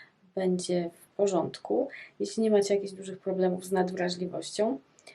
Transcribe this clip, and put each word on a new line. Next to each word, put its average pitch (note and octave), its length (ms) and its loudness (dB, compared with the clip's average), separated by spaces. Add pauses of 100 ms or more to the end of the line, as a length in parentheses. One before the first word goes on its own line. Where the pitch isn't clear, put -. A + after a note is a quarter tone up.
(360)
będzie F3+ 580 0
w - 220 -20
porządku, G3+ 720 0 (320)
jeśli G#3 240 -2
nie A3 80 4
macie G3+ 240 4
jakichś G3 180 -2
dużych F#3+ 260 -12
problemów F#3 460 0
z - 60 -12
nadwrażliwością. F3+ 1080 0 (360)